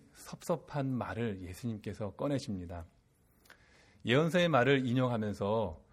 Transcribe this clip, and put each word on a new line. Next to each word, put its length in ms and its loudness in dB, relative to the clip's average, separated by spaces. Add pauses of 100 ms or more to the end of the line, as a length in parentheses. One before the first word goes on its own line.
(140)
섭섭한 800 -6
말을 500 -4
예수님께서 720 -8
꺼내십니다. 720 -4 (1200)
예언서의 440 4
말을 360 6
인용하면서 960 0 (120)